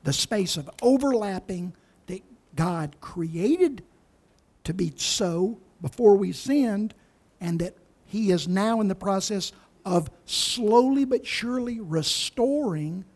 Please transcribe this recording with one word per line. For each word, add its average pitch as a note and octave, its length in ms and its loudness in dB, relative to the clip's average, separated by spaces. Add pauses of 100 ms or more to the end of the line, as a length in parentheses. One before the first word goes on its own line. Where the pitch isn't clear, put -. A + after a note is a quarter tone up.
the C#3+ 100 -2
space G3 420 -2
of C#3 140 -10 (120)
overlapping G#3 920 0 (340)
that F#3 140 -10 (340)
God D#3+ 460 -2
created G#3 800 0 (800)
to D#3+ 100 -6
be F3 220 -2
so F#3 640 -2 (220)
before G#3 340 6
we F#3 180 0
sinned, A3+ 600 0 (460)
and E3+ 200 -2
that F3 140 -4 (320)
He G3+ 260 0
is F3 180 0
now A3 320 2
in G#3 80 2
the F#3+ 60 -2
process F#3+ 580 -4 (320)
of F3 240 0 (160)
slowly B3 800 2
but C4 200 -2
surely A#3+ 540 -4
restoring F#3 1300 -2 (100)